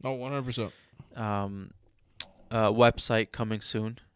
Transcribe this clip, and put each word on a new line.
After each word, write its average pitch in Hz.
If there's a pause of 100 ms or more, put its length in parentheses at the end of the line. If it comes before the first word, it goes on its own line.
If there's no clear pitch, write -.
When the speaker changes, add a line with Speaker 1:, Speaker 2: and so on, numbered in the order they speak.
Speaker 1:
Oh, 131
one 127
hundred 139
percent. 117 (440)
Speaker 2:
Um, 101 (800)
uh, 110
website 113
coming 110
soon. 110 (180)